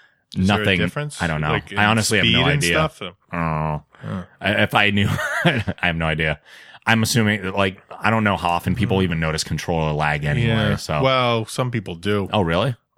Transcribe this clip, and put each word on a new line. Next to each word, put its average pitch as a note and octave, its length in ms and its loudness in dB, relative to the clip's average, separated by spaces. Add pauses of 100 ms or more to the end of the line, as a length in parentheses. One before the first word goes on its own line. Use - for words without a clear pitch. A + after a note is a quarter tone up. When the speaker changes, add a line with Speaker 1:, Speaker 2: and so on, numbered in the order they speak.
(380)
Speaker 1:
Is F#2 100 2
there G2+ 80 4
a G2+ 40 0
Speaker 2:
Nothing. G2+ 200 2
Speaker 1:
difference? D3 420 -4
Speaker 2:
I E2+ 60 -2
don't D#2 140 -2
know. D2+ 100 -2
Speaker 1:
Like, - 220 -4
Speaker 2:
I G#2 100 2
Speaker 1:
in G#2 60 6
Speaker 2:
honestly A2 280 2
have F#2 80 4
no - 60 4
Speaker 1:
speed E2+ 100 4
and D2 220 2
Speaker 2:
idea. E2+ 100 2
Speaker 1:
stuff? E2 280 0
Speaker 2:
I G2+ 40 -10 (300)
don't E2+ 60 -2
know. D#2 420 -2 (180)
Speaker 1:
Huh. G#2 220 -8 (160)
Speaker 2:
I, F#2+ 120 0 (120)
if G2+ 100 -2
I G#2 160 4
knew, G2+ 200 2 (160)
<laughs> - 200 -4
I A#2+ 300 -2 (120)
have E2 100 0
no E2 80 -2
idea. D#2 340 -2 (480)
I'm A2+ 160 4
assuming G#2+ 400 2
that, F#2+ 120 -6
like, G2 260 0 (180)
I G#2 100 0
don't A2 140 2
know G2+ 140 2
how F#2 120 -2
often F2 240 0
people F#2+ 260 0
Speaker 1:
Hmm. F#2+ 40 4
Speaker 2:
even E2+ 160 -2
notice D#2 240 -2
controller D#2+ 480 -2
lag D2+ 320 -2
anyway. D2 240 0
Speaker 1:
Yeah. G#2+ 300 2
Speaker 2:
So. - 260 -2
Speaker 1:
Well, B2 420 0
some B2+ 240 -4
people G2+ 260 -6
do. G2 360 -2
Speaker 2:
Oh, G#2+ 120 2
really? F#2+ 320 0 (220)